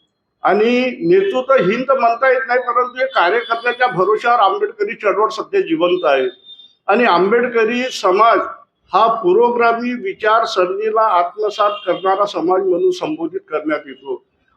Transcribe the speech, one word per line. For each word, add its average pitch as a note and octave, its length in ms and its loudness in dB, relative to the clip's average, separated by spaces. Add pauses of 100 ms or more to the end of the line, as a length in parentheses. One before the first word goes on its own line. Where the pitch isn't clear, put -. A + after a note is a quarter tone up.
(420)
आणि A3 420 2 (300)
नेतृत्वहीन B3+ 680 2
तर C4 160 0
म्हणता A#3+ 340 2
येत B3 140 0
नाही, A#3+ 140 0
परंतु A#3+ 380 -2
हे C4 80 -2
कार्यकर्त्याच्या A#3 800 0
भरोश्यावर G#3+ 540 0
आंबेडकरी G#3 540 -2
चळवळ G#3 340 0
सध्या G3 320 -4
जिवंत F3 440 0
आहे C3+ 240 2 (580)
आणि A#3 180 2
आंबेडकरी A3+ 760 2
समाज A3 560 2 (540)
हा G#3+ 300 2
पुरोगामी A#3 680 2
विचारसरणीला G#3+ 1300 0
आत्मसात G#3 520 -2
करणारा F#3+ 560 -2
समाज F#3 340 -2
म्हणून F#3 300 0
संबोधित D#3 500 -6
करण्यात D3+ 460 -4
येतो C3 380 -12 (320)